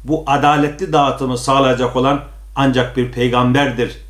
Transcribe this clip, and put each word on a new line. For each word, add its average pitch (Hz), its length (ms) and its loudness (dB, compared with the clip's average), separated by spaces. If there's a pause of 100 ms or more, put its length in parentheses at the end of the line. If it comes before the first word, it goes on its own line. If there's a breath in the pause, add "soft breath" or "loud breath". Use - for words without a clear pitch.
bu 156 240 -2
adaletli 147 640 0
dağıtımı 131 440 0
sağlayacak 127 580 0
olan 147 260 0 (340)
ancak 127 420 0
bir 123 140 -2
peygamberdir 123 880 0 (120)